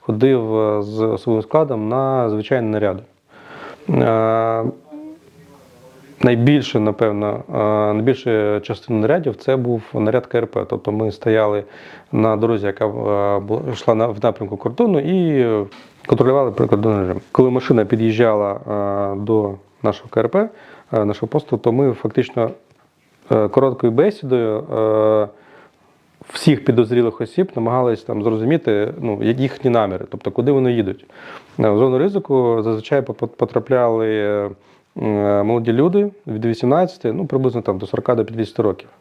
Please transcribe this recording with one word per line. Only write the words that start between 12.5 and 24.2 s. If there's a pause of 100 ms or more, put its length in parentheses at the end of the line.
яка,
е,
була, (120)
йшла
на,
в
напрямку
кордону,
і (600)
контролювали
прикордонний
режим. (120)
Коли
машина
під'їжджала,
е,
до (280)
нашого
К
Р
П, (440)
е,
нашого
посту,
то
ми
фактично, (840)
е,
короткою
бесідою,